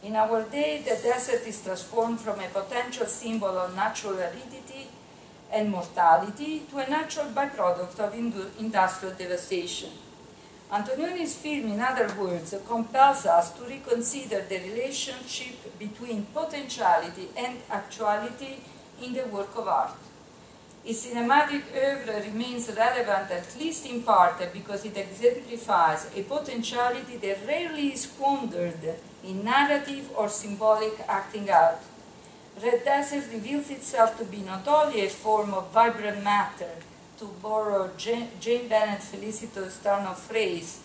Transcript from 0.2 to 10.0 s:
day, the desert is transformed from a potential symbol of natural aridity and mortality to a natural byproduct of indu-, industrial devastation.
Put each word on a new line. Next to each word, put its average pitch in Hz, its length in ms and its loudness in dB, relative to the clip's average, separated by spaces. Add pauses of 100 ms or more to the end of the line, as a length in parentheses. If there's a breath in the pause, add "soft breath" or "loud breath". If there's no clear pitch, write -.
day, 294 400 0
the 233 180 2
desert 240 460 2
is - 160 -8
transformed 226 560 0
from 202 220 -2
a 180 80 -6
potential 247 580 -2
symbol 202 500 0
of 180 160 0
natural 196 460 0
aridity 254 680 -8 (640 loud breath)
and 214 200 2
mortality 196 1000 2
to 277 100 -8
a 262 100 -2
natural 302 380 -2
byproduct 196 720 0
of 208 160 -2
indu-, 220 360 -4 (100)
industrial 190 560 0
devastation. 180 760 -4 (800 loud breath)